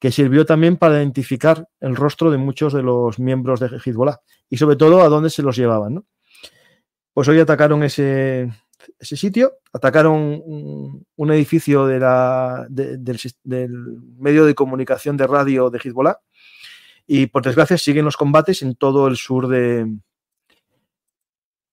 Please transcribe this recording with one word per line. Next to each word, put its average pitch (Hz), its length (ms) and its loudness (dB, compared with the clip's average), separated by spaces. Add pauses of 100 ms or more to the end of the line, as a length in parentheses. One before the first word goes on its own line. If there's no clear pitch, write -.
que 131 100 0
sirvió 139 340 2
también 165 320 2
para 156 200 4
identificar 147 720 -2 (120)
el 131 140 -6
rostro 147 360 0
de 143 80 0
muchos 135 340 -4
de 139 100 -2
los 120 360 -2
miembros 127 420 -2
de 127 60 -2 (180)
Hezbollah 127 360 -4 (300)
y 131 60 -6
sobre 147 200 2
todo 160 260 6
a 165 60 6
dónde 151 220 2
se 151 120 -6
los 131 140 -2
llevaban, 113 380 -2
¿no? 190 100 -10 (1080)
Pues 135 160 0
hoy 156 100 6
atacaron 151 460 2
ese, 135 680 -2 (460)
ese - 180 -14
sitio, 233 420 -2 (140)
atacaron 151 720 2
un, 147 680 -14
un 151 160 -2
edificio 147 560 2
de 131 140 -2
la, 127 680 0
de, 131 300 -8
del 123 220 -8
sis-, - 240 -16
del 127 260 -6 (480)
medio 147 260 4
de 147 120 4
comunicación 131 600 -2
de 135 120 0
radio 135 420 0
de 120 80 -8
Hezbollah 135 400 -2 (880)
y, 139 200 0
por 131 180 -4
desgracia, 147 340 2
siguen 147 260 0
los 147 120 -2
combates 151 460 2
en 131 120 -6
todo 139 320 2
el 131 100 -2
sur 127 300 -4
de, 120 500 -2 (1800)